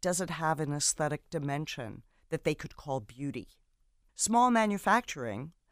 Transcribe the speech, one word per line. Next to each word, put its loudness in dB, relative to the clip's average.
Does 2
it -2
have 0
an -2
aesthetic -2
dimension -6
that -4
they 2
could -10
call -4
beauty? -8
Small 4
manufacturing 0